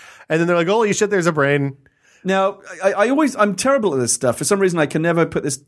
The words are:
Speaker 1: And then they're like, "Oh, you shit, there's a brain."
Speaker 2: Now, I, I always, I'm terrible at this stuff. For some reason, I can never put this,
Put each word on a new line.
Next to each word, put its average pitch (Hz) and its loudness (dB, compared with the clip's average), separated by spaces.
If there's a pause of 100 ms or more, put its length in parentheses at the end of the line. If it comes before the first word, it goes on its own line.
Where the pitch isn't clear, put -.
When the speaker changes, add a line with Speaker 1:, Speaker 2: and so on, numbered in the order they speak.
(280)
Speaker 1:
And 160 0
then 170 0
they're 175 2
like, 170 0
"Oh, 220 2
you 208 0
shit, 208 0
there's 190 0
a 175 0
brain." 139 0 (460)
Speaker 2:
Now, 190 -2 (240)
I, 196 2
I 208 2
always, 277 0
I'm 208 0
terrible 240 0
at 131 0
this 117 0
stuff. 123 0
For - -6
some 196 0
reason, 180 0
I 147 2
can 156 -2
never 165 2
put 156 -4
this, 139 -6